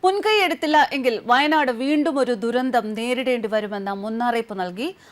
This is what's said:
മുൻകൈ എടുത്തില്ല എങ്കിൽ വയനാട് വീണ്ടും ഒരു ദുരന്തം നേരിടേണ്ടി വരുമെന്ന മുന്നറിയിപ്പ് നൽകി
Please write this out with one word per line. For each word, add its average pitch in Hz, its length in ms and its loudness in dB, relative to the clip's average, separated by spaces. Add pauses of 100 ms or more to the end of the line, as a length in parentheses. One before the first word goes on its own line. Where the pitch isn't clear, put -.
(120)
മുൻകൈ 415 280 2
എടുത്തില്ല 302 540 2
എങ്കിൽ 247 320 0
വയനാട് 285 460 4
വീണ്ടും 277 480 0
ഒരു 247 120 0
ദുരന്തം 233 640 0
നേരിടേണ്ടി 240 540 -2
വരുമെന്ന 202 440 -4
മുന്നറിയിപ്പ് 226 680 -4
നൽകി 190 360 -6 (160)